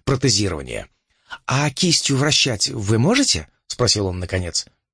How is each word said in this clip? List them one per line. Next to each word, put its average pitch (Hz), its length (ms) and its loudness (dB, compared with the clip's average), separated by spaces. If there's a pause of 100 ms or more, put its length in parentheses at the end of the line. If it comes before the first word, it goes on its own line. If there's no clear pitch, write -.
протезирования. 98 840 -2 (600)
"А 143 240 0
кистью 151 460 0
вращать 135 520 2
вы 113 300 0
можете?" — 180 480 2 (200)
спросил 107 400 0
он 90 120 -4
наконец. 90 480 -4 (260)